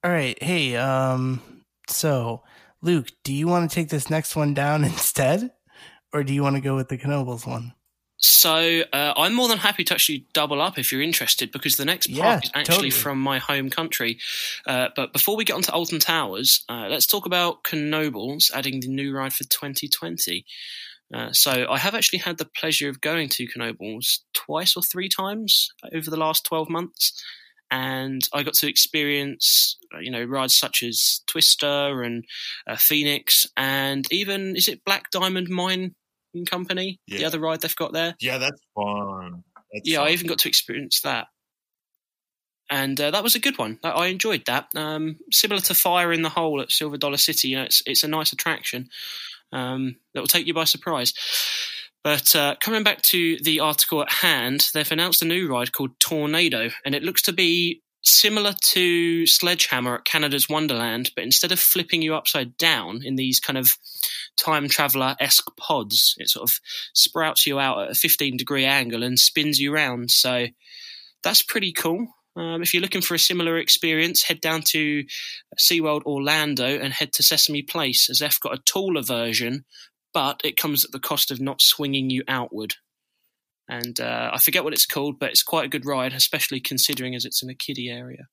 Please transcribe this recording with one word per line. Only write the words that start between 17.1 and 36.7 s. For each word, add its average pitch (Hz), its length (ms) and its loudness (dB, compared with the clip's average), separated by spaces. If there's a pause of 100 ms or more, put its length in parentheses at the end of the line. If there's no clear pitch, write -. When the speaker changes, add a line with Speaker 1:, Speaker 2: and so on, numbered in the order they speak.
Speaker 2:
about 175 400 0
Knoebels 147 880 0
adding 135 280 -4
the 127 80 -6
new 135 260 -4
ride 135 180 -4
for - 120 -4
twenty 143 440 -4
twenty. 170 560 -4 (680)
Uh, 120 200 -8
so 127 360 2
I 131 100 0
have 196 160 0
actually 196 260 0
had 175 180 -6
the 160 60 -4
pleasure 151 440 -2
of 135 120 -8
going 156 300 -2
to 123 160 -4 (120)
Knoebels 113 600 -4 (160)
twice 165 420 0
or 175 60 -4
three 185 260 -4
times 202 640 0 (240)
over 156 160 -6
the 156 80 -4
last 156 260 0
twelve 160 240 -2
months. - 540 -4 (500)
And 131 480 -4 (140)
I 143 80 -2
got 151 120 -6
to 147 140 4
experience, - 1080 2 (160)
uh, 76 60 -12
you 123 100 -8
know, 120 140 -4
rides 131 320 0
such - 260 0
as - 460 0
Twister 143 760 2
and, 117 220 -6 (420)
uh, 107 100 -8
Phoenix, 147 680 2 (100)
and 135 560 0
even, 196 440 -2
is 180 100 2
it - 180 -4
Black - 280 -2
Diamond 185 360 -2
Mine 185 460 -2 (400)
and 175 160 -6
Company? 185 560 -4